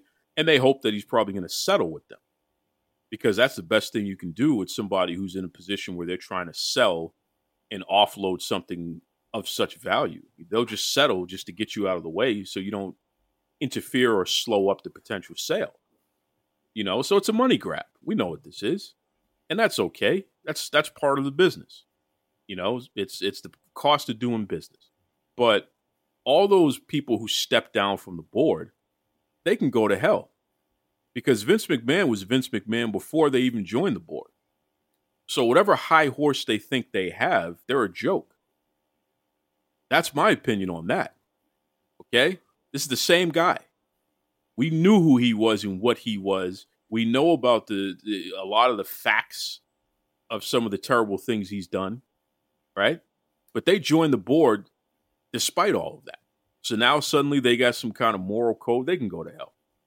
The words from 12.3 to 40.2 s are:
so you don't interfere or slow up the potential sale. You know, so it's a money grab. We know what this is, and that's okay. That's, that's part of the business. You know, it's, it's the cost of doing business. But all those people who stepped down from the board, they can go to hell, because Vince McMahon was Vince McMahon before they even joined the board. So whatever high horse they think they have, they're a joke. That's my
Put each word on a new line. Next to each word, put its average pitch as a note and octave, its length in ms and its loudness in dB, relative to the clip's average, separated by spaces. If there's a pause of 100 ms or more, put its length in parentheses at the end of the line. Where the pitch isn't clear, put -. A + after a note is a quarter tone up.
so - 160 -10
you G2 120 -8
don't G2 240 -8 (640)
interfere B2 500 0
or F#2+ 140 0
slow G2+ 440 0
up F#2+ 120 -2
the - 80 -14
potential - 480 -14
sale. - 360 -6 (1000)
You G#2+ 100 -6
know, G2 200 -2
so G3+ 120 0
it's G3 140 2
a A3 40 0
money B3 260 2
grab. - 260 -8 (180)
We G#3 120 -4
know G2+ 140 0
what D2+ 140 -10
this D#2+ 200 -12
is, D#3+ 320 -6 (520)
and F#3 120 -4
that's A3+ 180 0
okay. A2+ 480 0 (200)
That's, - 240 -8
that's D3+ 200 0
part C#3 300 0
of C3+ 60 -4
the C#3 60 -4
business. - 540 -2 (640)
You G2 80 -12
know, G#2+ 260 -4 (140)
it's, G2 260 -8
it's G2 200 -6
the F2 100 -18 (240)
cost D3 340 0
of A#2+ 80 -6
doing A2+ 280 -4
business. - 440 -12 (480)
But A2 340 2 (540)
all E3 220 4
those F3 320 4
people B2+ 400 -2
who A2 80 -10
stepped - 440 0
down G2+ 260 0
from F2+ 200 -14
the D#2+ 60 -14
board, G#2 480 0 (720)
they F#3+ 100 2
can D#3 140 0
go A2+ 180 2
to G2 120 2
hell, E3+ 320 0 (800)
because A#2 300 2
Vince G3 240 2
McMahon D3 400 0
was G#2 160 0
Vince B2+ 260 0
McMahon A2+ 420 -4
before D3 380 0
they B2+ 120 2
even A#2+ 220 -2
joined A2+ 320 -2
the E2+ 40 -8
board. D#2+ 320 -14 (960)
So C3 180 0
whatever F3 300 6
high D#3 320 4
horse C#3+ 380 0
they A2 120 0
think A#2+ 360 -6
they F#2 180 -2
have, G2 460 -2 (100)
they're B2+ 160 0
a F2+ 100 -4
joke. D#3+ 400 -4 (1600)
That's D#3+ 240 0
my E3 160 4